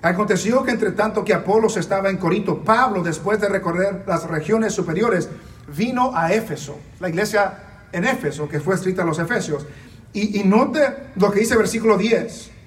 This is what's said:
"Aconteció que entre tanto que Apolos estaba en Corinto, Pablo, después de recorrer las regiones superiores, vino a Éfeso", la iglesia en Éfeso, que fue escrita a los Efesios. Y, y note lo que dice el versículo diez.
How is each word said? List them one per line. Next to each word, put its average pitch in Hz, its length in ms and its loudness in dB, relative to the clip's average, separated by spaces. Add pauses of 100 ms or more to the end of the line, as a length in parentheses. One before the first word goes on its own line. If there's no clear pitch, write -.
"Aconteció 190 600 2
que 247 80 0
entre 214 220 0
tanto 208 320 0
que 202 80 4
Apolos 208 420 2
estaba 196 340 0
en 190 80 -2
Corinto, 180 460 0
Pablo, 220 400 2
después 170 380 -2
de 202 80 2
recorrer 185 580 -2
las 170 160 0
regiones 190 500 0
superiores, 175 560 0 (460)
vino 247 400 0
a 165 160 0
Éfeso", 214 480 -4 (220)
la 180 80 -4
iglesia 202 800 -2
en 180 140 -2
Éfeso, 151 420 -2
que 147 140 -4
fue 185 140 0
escrita 180 280 -2
a - 20 0
los 165 140 -2
Efesios. 165 460 -2 (480)
Y, 208 260 0
y 208 60 -2
note 262 720 2
lo 190 120 4
que 202 120 2
dice 233 120 0
el 226 60 4
versículo 220 380 2
diez. - 520 -2 (180)